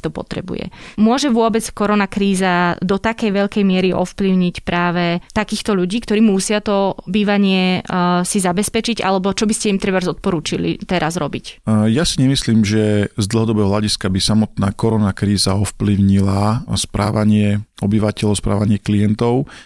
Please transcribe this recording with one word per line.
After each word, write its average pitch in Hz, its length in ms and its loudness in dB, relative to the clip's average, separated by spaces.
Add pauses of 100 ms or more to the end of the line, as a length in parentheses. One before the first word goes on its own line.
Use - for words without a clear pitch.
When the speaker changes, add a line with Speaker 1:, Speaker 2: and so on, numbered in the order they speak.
Speaker 1:
to 160 60 -2
potrebuje. - 640 -10 (240)
Môže 254 320 2
vôbec 226 400 2
koronakríza 190 1120 0
do 190 160 0
takej 226 320 -2
veľkej 202 320 0
miery 185 320 2
ovplyvniť 180 720 -2
práve 175 640 0
takýchto 214 400 -4
ľudí, 190 320 -2
ktorí 208 160 0
musia 214 400 2
to 196 480 0
bývanie, 190 720 2
e, 180 480 0
si 196 160 0
zabezpečiť, 208 560 -2
alebo 190 320 0
čo 208 160 0
by 214 80 0
ste - 160 -2
im 196 80 0
trebárs 185 320 -2
odporúčili 165 720 -4
teraz 165 320 -2
robiť? - 480 -8
Speaker 2:
E, 110 320 2
ja 135 80 2
si - 160 -2
nemyslím, 120 480 2
že 104 480 2
z 107 160 -2
dlhodobého 110 400 2
hľadiska 104 400 -2
by 92 80 0
samotná 101 560 0
koronakríza 101 800 0
ovplyvnila 98 1200 2
správanie 104 880 0 (240)
obyvateľov, 104 560 0
správanie 104 400 0
klientov. 107 640 0 (200)